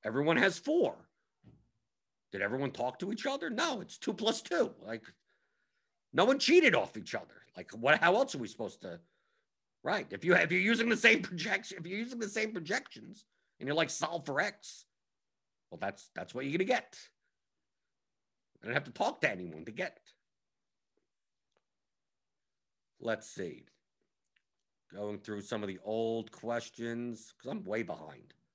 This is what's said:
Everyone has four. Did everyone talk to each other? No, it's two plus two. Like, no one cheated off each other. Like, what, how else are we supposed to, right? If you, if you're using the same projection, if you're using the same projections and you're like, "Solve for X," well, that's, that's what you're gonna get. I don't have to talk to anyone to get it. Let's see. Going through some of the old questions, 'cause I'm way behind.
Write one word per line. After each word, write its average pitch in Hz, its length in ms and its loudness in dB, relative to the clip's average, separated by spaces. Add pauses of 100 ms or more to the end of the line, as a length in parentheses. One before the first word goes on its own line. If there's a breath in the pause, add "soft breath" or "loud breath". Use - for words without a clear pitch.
Everyone 143 340 2
has 196 220 4
four. 277 500 0 (1200)
Did 98 100 -4
everyone 131 280 0
talk 127 300 -4
to 196 120 -4
each 220 140 -6
other? 294 240 -4
No, 254 320 0
it's - 160 -14
two - 160 -4
plus 220 280 0
two. 320 300 0 (120)
Like, 113 200 -8 (1080)
no 160 120 6
one 269 120 6
cheated 302 380 8
off 107 220 2
each 101 180 -10
other. - 260 -10 (160)
Like, 90 140 -12
what, 123 280 4
how 175 160 6
else 226 200 0
are - 20 -8
we 117 100 -6
supposed - 340 -10
to, 87 180 -10 (840)
right? 180 300 -2
If 98 120 -8
you, 175 120 6
if 170 160 4
you're 180 100 2
using 226 280 4
the 220 80 4
same 233 260 6
projection, 196 560 -4
if 165 80 -10
you're 190 100 -6
using 240 220 -6
the 214 100 -4
same 214 220 -2
projections 180 760 -8 (340)
and 135 80 -8
you're 143 80 0
like, 160 140 2
"Solve 160 360 -4
for 139 140 -2
X," - 460 -4 (840)
well, 87 80 -14
that's, 98 340 -6
that's - 220 -8
what 131 100 -4
you're 139 60 -2
gonna 180 140 2
get. - 340 -2 (1600)
I - 60 -12
don't 117 60 -4
have 139 100 2
to 135 80 -14
talk 240 300 0
to 131 100 4
anyone 87 340 -8
to 117 60 -12
get 156 320 -8
it. - 80 -20 (3000)
Let's 110 280 -4
see. 78 380 -8 (1300)
Going 104 260 -6
through 104 220 -8
some 104 220 -6
of 104 40 -6
the 95 160 -8
old 113 480 -2
questions, 117 1080 -8
'cause 127 140 -10
I'm - 120 -8
way 104 180 -4
behind. 80 540 -10 (200)